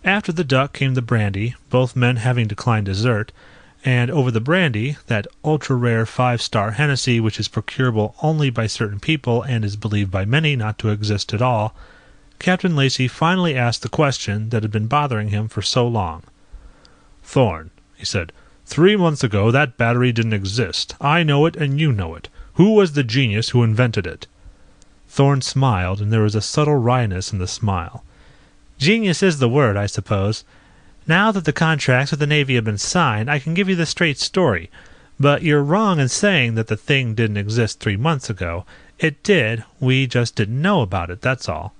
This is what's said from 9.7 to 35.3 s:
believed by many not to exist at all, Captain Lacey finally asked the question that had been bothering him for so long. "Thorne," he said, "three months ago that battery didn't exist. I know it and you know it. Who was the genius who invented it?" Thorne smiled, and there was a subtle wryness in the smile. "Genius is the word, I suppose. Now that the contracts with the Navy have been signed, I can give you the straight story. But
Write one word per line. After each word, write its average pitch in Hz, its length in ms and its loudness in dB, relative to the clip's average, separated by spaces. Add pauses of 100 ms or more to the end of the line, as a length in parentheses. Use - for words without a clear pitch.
believed 104 340 -2
by 95 160 -2
many 147 300 0
not 107 240 -4
to 107 100 0
exist 104 420 -4
at 107 80 -4
all, 113 340 0 (640)
Captain 180 380 0
Lacey 131 320 2
finally 170 480 0
asked 120 240 0
the - 80 -8
question 113 640 -2
that 113 120 0
had 107 100 -4
been 110 160 -2
bothering 127 400 0
him 104 200 -2
for - 140 -6
so 120 260 0
long. 92 340 -4 (1000)
"Thorne," 82 480 0 (260)
he - 80 -16
said, 85 280 -4 (340)
"three 196 300 4
months 165 280 2
ago 107 260 2
that 135 280 0
battery 123 340 2
didn't 113 220 0
exist. 98 680 -4
I 160 220 2
know 147 240 2
it 165 100 -2
and 143 240 -2
you 151 120 2
know 85 220 -4
it. - 140 -18 (260)
Who 208 200 4
was 190 180 4
the 143 120 0
genius 113 460 0
who 123 120 4
invented 113 440 2
it?" - 200 -12 (840)
Thorne 139 340 2
smiled, 101 580 0
and 104 120 0
there 110 100 4
was 107 120 2
a 107 60 0
subtle 151 360 0
wryness 117 560 0
in 101 60 -4
the 90 100 -4
smile. 92 560 -4 (720)
"Genius 196 440 2
is 175 160 2
the 123 100 2
word, 117 280 2
I 101 100 0
suppose. 101 580 -2 (640)
Now 196 260 2
that 190 120 -2
the 151 80 0
contracts 139 580 0
with 143 100 -4
the 147 60 2
Navy 143 280 2
have 117 100 2
been 107 140 -2
signed, 127 520 0
I 147 80 0
can 160 160 -4
give 190 140 0
you 185 80 2
the 170 100 0
straight 160 320 -2
story. 113 520 0 (480)
But 143 240 4